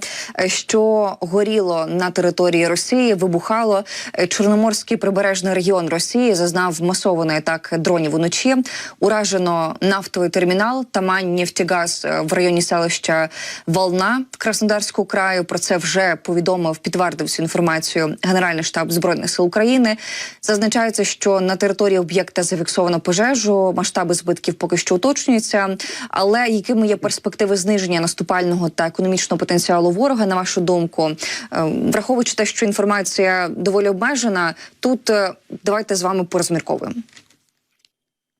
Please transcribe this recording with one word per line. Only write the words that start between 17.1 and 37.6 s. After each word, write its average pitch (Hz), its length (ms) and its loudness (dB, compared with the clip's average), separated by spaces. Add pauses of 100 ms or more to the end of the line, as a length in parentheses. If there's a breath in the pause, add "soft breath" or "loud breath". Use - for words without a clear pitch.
цю - 120 -4
інформацію 165 800 0
Генеральний 180 420 0
штаб 165 280 -4
Збройних 170 380 0
сил 180 140 0
України. 220 520 2 (460 loud breath)
Зазначається, 220 600 0
що 196 360 0
на 185 160 0
території 196 420 2
об'єкта 180 440 -2
зафіксовано 170 580 0
пожежу, 202 760 2
масштаби 180 380 0
збитків 170 400 -2
поки 175 220 -2
що 175 180 0
уточнюються. 220 840 0 (320 loud breath)
Але 214 400 2
якими 220 380 2
є 208 100 2
перспективи 202 600 -2
зниження 185 480 0
наступального 175 640 0
та 165 180 -2
економічного 185 520 -2
потенціалу 175 520 2
ворога, 220 360 2
на 190 80 0
вашу 185 260 -2
думку? 170 500 0 (420 loud breath)
Е, 165 120 -2
враховуючи 240 720 0
те, 208 120 0
що - 200 -2
інформація 196 800 0
доволі 196 400 0
обмежена, 202 640 0 (260 loud breath)
тут, 254 300 0
е, 202 220 2 (320)
давайте 208 300 0
з 180 80 -4
вами 185 220 0
порозмірковуємо. 170 720 -2 (1400)